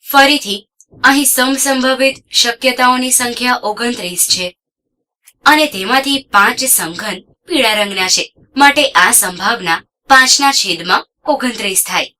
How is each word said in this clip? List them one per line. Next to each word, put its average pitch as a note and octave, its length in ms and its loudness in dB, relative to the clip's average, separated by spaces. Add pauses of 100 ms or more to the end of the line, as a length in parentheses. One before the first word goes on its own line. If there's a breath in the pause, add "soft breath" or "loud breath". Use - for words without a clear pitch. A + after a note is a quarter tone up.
ફરીથી C#4 540 2 (420)
અહીં C#4 240 4
સમસંભવિત C4 880 0 (160)
શક્યતાઓની B3+ 800 0
સંખ્યા B3 500 -2
ઓગણત્રીસ G#3+ 680 -4
છે F3+ 180 -2 (960)
અને D4+ 220 4
તેમાંથી C4+ 680 -2
પાંચ G#3 320 2
સમઘન F#3 540 -4 (280)
પીળા B3+ 280 0
રંગના G3 340 -2
છે. - 160 -2 (320)
માટે C#4+ 280 4 (100)
આ F#3 180 4
સંભાવના F#3 720 -2 (260)
પાંચના C4 440 4
છેદમાં F#3 540 -2 (200)
ઓગણત્રીસ A3 580 -2
થાય. - 360 -4